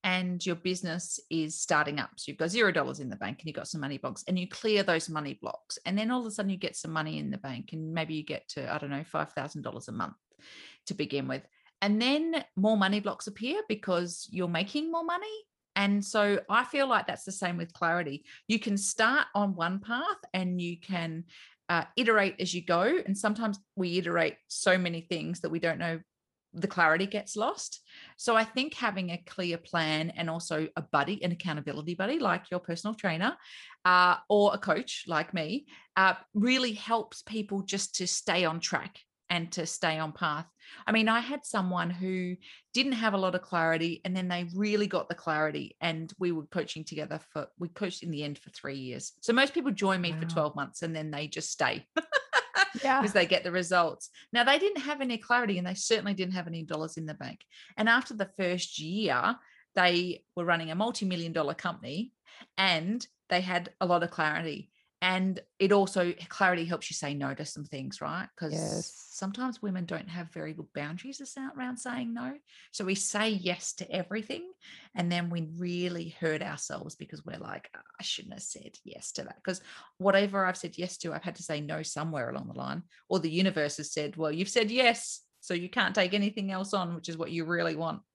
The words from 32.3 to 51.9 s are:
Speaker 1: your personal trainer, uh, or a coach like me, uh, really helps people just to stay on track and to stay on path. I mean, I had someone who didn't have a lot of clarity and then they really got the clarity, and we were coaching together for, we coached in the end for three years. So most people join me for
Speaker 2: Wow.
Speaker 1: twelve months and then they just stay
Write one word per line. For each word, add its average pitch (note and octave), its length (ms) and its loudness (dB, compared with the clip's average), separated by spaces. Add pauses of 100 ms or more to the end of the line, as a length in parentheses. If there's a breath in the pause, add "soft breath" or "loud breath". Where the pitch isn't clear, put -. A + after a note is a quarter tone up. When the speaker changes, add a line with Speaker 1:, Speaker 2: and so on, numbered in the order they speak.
Speaker 1:
your F3+ 100 -2
personal F3+ 340 -6
trainer, G3 420 0 (480 loud breath)
uh, F3+ 320 8 (120)
or G#3 260 8
a - 40 -4
coach - 480 0
like E3+ 260 0
me, F3+ 340 -2 (300 loud breath)
uh, F#3+ 180 8 (180)
really B3 400 4
helps A3 500 -2
people G#3 400 -4
just G3 320 -4
to F3+ 120 -2
stay F3+ 380 2
on E3 160 0
track - 380 -4 (320)
and E3+ 200 -2
to E3+ 140 -2
stay D#3+ 340 0
on D#3 140 -4
path. D#3+ 320 -2 (420 loud breath)
I G#3+ 40 2
mean, A3 180 6
I A3+ 100 4
had C4+ 260 -6
someone F3+ 440 0
who F#3 460 -2 (380 loud breath)
didn't C4+ 200 2
have A3 220 2
a - 20 2
lot F#3 180 2
of F3+ 60 0
clarity E3 640 0
and F3+ 100 -2
then F#3 120 0
they F3 280 -2
really G#3 320 2
got - 220 -2
the E3+ 60 -4
clarity, D3+ 640 -2
and D#3+ 380 -4
we F3+ 120 2
were D#3 160 -2
coaching D#3 380 -4
together D3+ 340 -8 (140)
for, D3+ 140 -6 (120)
we F3 100 -6
coached F3+ 340 -6
in E3+ 80 -6
the D3+ 120 -4
end D3 160 -6
for - 120 -20
three C#3 260 -10
years. C3 440 -8
So A#3 120 2
most C4+ 220 4
people C4+ 160 2
join F#3+ 300 2
me E3+ 120 0
for D#3+ 120 -2
Speaker 2:
Wow. - 20 -4
Speaker 1:
twelve D#3+ 280 0
months C#3 280 -6
and E3 120 -2
then D#3 160 -6
they D3 160 -4
just - 240 -6
stay - 440 0